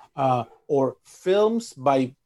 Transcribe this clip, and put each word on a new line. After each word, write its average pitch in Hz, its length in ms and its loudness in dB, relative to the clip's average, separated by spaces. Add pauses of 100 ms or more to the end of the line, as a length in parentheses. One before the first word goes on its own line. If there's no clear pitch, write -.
(160)
uh, 127 280 0 (240)
or 135 360 -2
films 214 680 -2
by 131 400 0 (120)